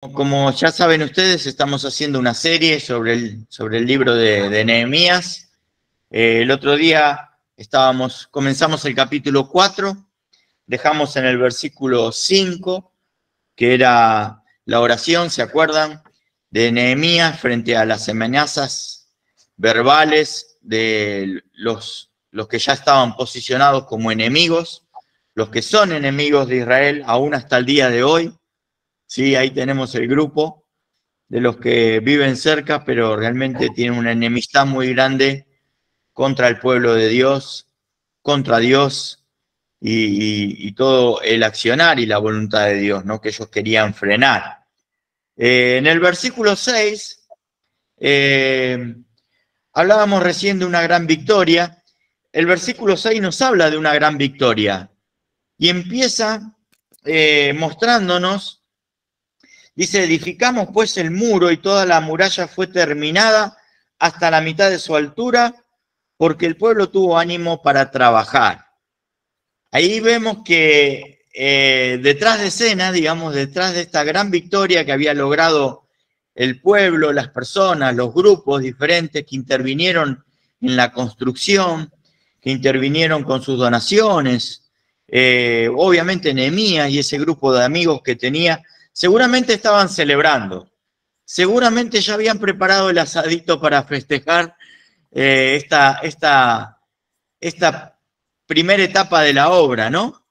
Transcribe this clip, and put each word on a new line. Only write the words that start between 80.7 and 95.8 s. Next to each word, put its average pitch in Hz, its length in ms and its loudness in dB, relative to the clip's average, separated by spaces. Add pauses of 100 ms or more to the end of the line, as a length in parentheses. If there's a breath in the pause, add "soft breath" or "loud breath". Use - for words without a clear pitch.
la 120 140 0
construcción, 156 1040 -4 (480)
que - 80 -8
intervinieron 135 760 0
con 131 180 -4
sus 131 160 -4
donaciones, 131 1120 0 (360)
eh, 123 720 2
obviamente 175 560 2
Nehemías 151 560 0
y 139 120 0
ese 143 180 -4
grupo 147 340 0
de 123 100 4
amigos 156 400 0
que 123 140 -4
tenía, 156 460 -2 (300 soft breath)
seguramente 240 600 2
estaban 208 380 2
celebrando, 143 840 0 (500)
seguramente 226 800 0
ya 208 140 -2
habían 214 240 -2
preparado 190 500 0
el 180 80 0
asadito 165 640 -2
para 143 220 0
festejar, 156 720 -4 (560 soft breath)
eh, 135 500 2
esta, 139 400 2